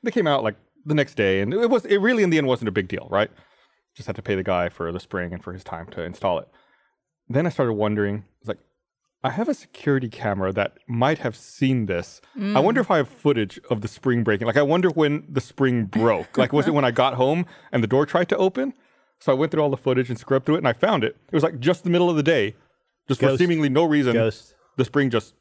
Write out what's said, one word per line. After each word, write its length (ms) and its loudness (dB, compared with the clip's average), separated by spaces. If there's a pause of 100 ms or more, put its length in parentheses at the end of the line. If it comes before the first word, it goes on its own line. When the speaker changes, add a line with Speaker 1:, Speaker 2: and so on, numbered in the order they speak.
Speaker 1:
They 80 -2
came 160 0
out, 160 2
like, 120 -2 (300)
the 80 -2
next 220 0
day, 260 2
and 120 -2
it 160 2
was, 160 2
it 120 2
really, 260 2
in 60 2
the 80 2
end, 100 2
wasn't 220 -2
a 20 -6
big 160 -2
deal, 220 -8
right? 220 0 (640)
Just 120 -18
had 100 -8
to 40 -14
pay 140 -4
the 80 -4
guy 260 -2
for 220 -8
the 80 -8
spring 340 -8
and 100 -12
for 100 -12
his 100 -16
time 280 -14
to 120 -10
install 340 -4
it. 100 -10 (800)
Then 200 -2
I 20 -2
started 240 -2
wondering, 520 -2 (140)
it's 80 -16
like, 120 -8 (640)
"I 80 -2
have 180 -4
a 60 -2
security 540 -4
camera 440 -4
that 240 -4 (100)
might 320 0
have 160 -6
seen 520 -2
this. 340 -6 (180)
I 200 0
wonder 220 2
Speaker 2:
Mm. 20 0
Speaker 1:
if 80 -2
I 60 2
have 120 0
footage 500 -2 (120)
of 100 -2
the 60 -8
spring 360 -2
breaking. 220 0
Like, 120 2
I 40 4
wonder 300 2
when 360 0
the 140 -4
spring 440 0
broke. 520 0
Like, 160 2
was 140 2
it 80 0
when 100 2
I 60 2
got 240 2
home 320 0 (240)
and 100 0
the 60 0
door 180 2
tried 240 0
to 80 0
open?" 380 -2 (440)
So 120 -2
I 40 4
went 160 0
through 120 0
all 80 0
the 60 -4
footage 340 0
and 80 -6
scrubbed 260 -2
through 100 2
it, 40 -2
and 80 0
I 60 2
found 300 0
it. 120 -2 (160)
It 20 -10
was, 80 2
like, 180 -2
just 240 0
the 60 -4
middle 220 2
of 40 0
the 60 0
day, 320 2 (540)
just 140 -2
for 60 2
Speaker 3:
Ghost. 120 2
Speaker 1:
seemingly 300 2
no 160 2
reason. 280 2
Speaker 3:
Ghost. 400 -2 (240)
Speaker 1:
The 80 2
spring 240 0
just 320 -2